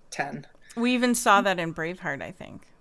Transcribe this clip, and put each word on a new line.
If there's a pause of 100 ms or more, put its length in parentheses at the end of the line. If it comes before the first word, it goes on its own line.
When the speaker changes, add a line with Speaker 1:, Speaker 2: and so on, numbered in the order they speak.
(100)
Speaker 1:
ten. (300)
Speaker 2:
We
even
saw
that
in
Braveheart,
I
think. (140)